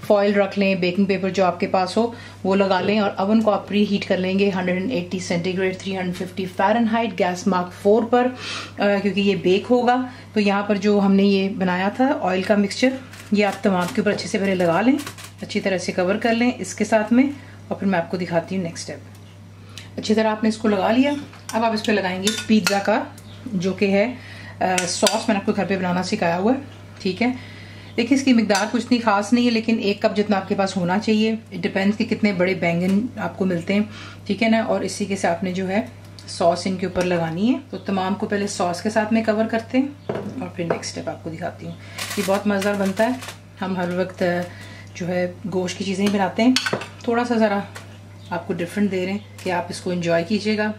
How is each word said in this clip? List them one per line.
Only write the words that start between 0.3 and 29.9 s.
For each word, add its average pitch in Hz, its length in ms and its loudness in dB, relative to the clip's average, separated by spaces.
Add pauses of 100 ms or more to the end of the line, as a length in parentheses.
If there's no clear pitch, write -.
रख 202 240 2
लें, 196 220 2
baking 180 280 2
paper 190 220 0
जो 190 160 2
आपके 180 220 0
पास 185 300 0
हो 233 180 0 (280)
वो 190 120 2
लगा 190 260 4
लें, 202 180 2
और 202 200 0
oven 214 220 4
को 214 100 4
आप 190 160 0
प्री 208 180 2
हीट 202 180 -2
कर - 140 0
लेंगे 190 320 2
हंड्रेड 180 280 -2
and 190 140 -2
eighty 175 280 -4
centigrade, 185 600 -2
three 196 140 -6
hundred 180 220 -4
फिफ्टी 185 300 -6
Fahrenheit 220 720 2
gas 180 320 0
mark 180 240 0
four 220 340 4
पर, 247 200 4
अ, 254 80 0 (460)
क्योंकि 202 420 2
ये 202 140 4
bake 180 300 2
होगा। 247 460 2 (240)
तो 214 40 2
यहाँ 202 300 2
पर 202 80 2
जो 202 220 4
हमने 196 240 6
ये 196 260 4
बनाया 185 400 0
था 262 240 2
ऑयल 185 300 0
का 208 120 4
mixture, 254 440 2 (340)
ये 202 100 4
आप 196 200 -2
तमाम 180 240 2
के 208 140 -2
ऊपर 202 100 2
अच्छे - 160 -2
से 190 100 -2
पहले 190 180 2
लगा 180 260 4
लें, 262 160 4 (440)
अच्छी - 180 -4
तरह 190 180 0
से 180 140 -4
cover 185 260 0
कर 226 160 2
लें 240 240 2
इसके - 280 -4
साथ 214 280 2
में, 277 200 6 (380)
और 226 60 -6
फिर 196 120 0
मैं 180 100 2
आपको 170 180 -4
दिखाती 170 380 0
हूँ 190 80 -2
next 165 200 -8
स्टेप। 151 180 -12 (960)
अच्छी - 180 2
तरह 220 140 4
आपने 214 200 2
इसको 220 180 0
लगा 196 240 4
लिया। 277 240 4 (380)
अब 226 100 0
आप 226 100 2
इस 220 80 -2
पर 220 120 2
लगाएंगे 185 340 0 (200)
पिज़्ज़ा 196 320 4
का 202 280 0 (400)
जो 190 260 -2
कि 202 120 0
है, 202 320 2 (440)
अ, 185 160 2
sauce, 208 520 0
मैंने 196 100 2
आपको 202 140 -2
घर 196 120 0
पे 190 120 0
बनाना 180 240 0
सिखाया 180 340 -2
हुआ 196 160 2
है, 269 100 0 (400)
ठीक 185 200 -2
है। 254 320 -4 (440)
देखिए, 240 200 2
इसकी 262 160 4
मिकदार 202 340 4
कुछ 220 180 -2
इतनी 247 140 2
ख़ास 214 340 2
नहीं 240 120 4
है, 247 60 4
लेकिन 226 280 0
एक 208 260 0